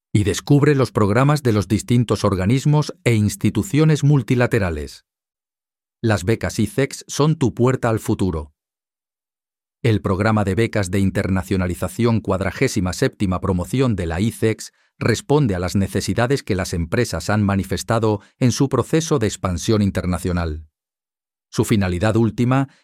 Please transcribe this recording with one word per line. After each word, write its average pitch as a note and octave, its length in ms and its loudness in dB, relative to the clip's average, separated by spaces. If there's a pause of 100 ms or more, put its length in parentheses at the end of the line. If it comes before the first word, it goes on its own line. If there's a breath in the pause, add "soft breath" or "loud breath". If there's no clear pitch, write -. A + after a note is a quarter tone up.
(140)
Y G#2 100 2
descubre C#3+ 520 2
los C3 160 0
programas B2+ 520 2
de A#2 100 2
los G2+ 140 0
distintos A2+ 560 0
organismos B2+ 720 0 (100)
e A#2+ 100 0
instituciones A2 920 2
multilaterales. A#2+ 1000 0 (960)
Las A2 220 0
becas F#2 340 -2
icex - 500 -2
son D3+ 280 0
tu C3+ 180 0
puerta B2 360 0
al A2 100 0
futuro. F2 540 -4 (1300)
El A2 180 2
programa G#2 420 0
de F#2+ 120 0
becas G#2+ 340 0
de G2+ 100 0
internacionalización F#2+ 1200 0
cuadragésima F#2+ 720 -2
séptima F#2+ 460 -2
promoción G2 560 -2
de F2 120 -4
la E2 120 -4
icex A2 520 -2 (300)
responde B2 540 2
a F2 40 -4
las F2+ 160 -4
necesidades G#2 680 0
que G#2 120 -2
las F#2+ 180 -4
empresas E2+ 560 -2
han G#2 140 2
manifestado G2+ 800 0 (180 soft breath)
en B2+ 120 4
su C#3 180 0
proceso D#3 500 0
de A2 80 0
expansión F#2+ 540 0
internacional. F2 880 -2 (800)
Su A2+ 160 0
finalidad F#2 500 0
última A#2+ 540 0 (140 soft breath)